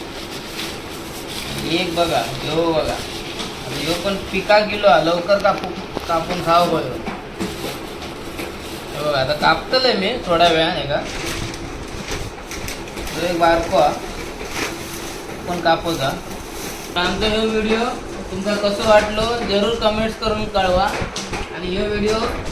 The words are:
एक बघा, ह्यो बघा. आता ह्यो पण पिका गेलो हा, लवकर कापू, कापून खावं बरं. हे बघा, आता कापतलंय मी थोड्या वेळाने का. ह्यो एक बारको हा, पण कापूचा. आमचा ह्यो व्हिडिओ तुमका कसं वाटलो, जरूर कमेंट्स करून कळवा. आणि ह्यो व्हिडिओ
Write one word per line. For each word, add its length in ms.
एक 260
बघा, 300
ह्यो 480
बघा. 200
आता 800
ह्यो 220
पण 100
पिका 440
गेलो 280
हा, 100
लवकर 400
कापू, 300
कापून 380
खावं 240
बरं. 420
हे 160
बघा, 120
आता 120
कापतलंय 600
मी 160
थोड्या 220
वेळाने 340
का. 160
ह्यो 320
एक 100
बारको 380
हा, 100
पण 120
कापूचा. 460
आमचा 320
ह्यो 220
व्हिडिओ 300
तुमका 240
कसं 340
वाटलो, 320
जरूर 540
कमेंट्स 440
करून 260
कळवा. 440
आणि 200
ह्यो 100
व्हिडिओ 300